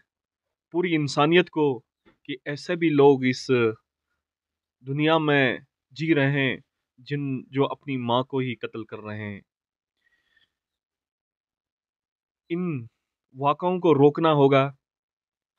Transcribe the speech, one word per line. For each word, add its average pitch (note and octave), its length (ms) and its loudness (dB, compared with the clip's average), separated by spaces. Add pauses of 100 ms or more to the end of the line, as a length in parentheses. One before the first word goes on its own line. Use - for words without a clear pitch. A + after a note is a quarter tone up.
(760)
पूरी F3 200 -2
इंसानियत D#3 560 2
को D3+ 220 0 (560)
कि C#3+ 80 -10 (120)
ऐसे D3 280 -8
भी E3 140 0
लोग C#3 360 6
इस B2+ 200 -4 (1400)
दुनिया D3+ 360 0
में C#3+ 440 0 (320)
जी D#3+ 180 -2
रहे C#3 180 0
हैं C3+ 300 -2 (360)
जिन, C3+ 500 -8
जो C3+ 160 -2
अपनी - 340 -8
माँ A#2+ 260 0
को C3+ 160 -6
ही B2+ 140 -6
कत्ल A2+ 300 -12
कर G#2+ 160 -16
रहे G#2+ 180 -12
हैं। G2+ 240 -12 (3000)
इन E3 380 -6 (480)
वाक़ाओं D3+ 440 -2
को F3 120 4
रोकना D3 400 4
होगा, C#3 300 4 (960)